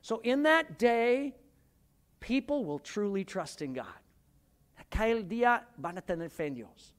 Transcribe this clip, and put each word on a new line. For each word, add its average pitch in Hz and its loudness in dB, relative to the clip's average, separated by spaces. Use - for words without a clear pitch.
So 226 -6
in 269 2
that 311 4
day, 240 2
people 269 -2
will 147 -6
truly 196 -4
trust 160 -10
in 135 -6
God. 120 -10
Aquel 220 0
día 233 2
van 175 -8
a 180 -10
tener 165 -4
fe 160 -4
en 143 -4
Dios. - -16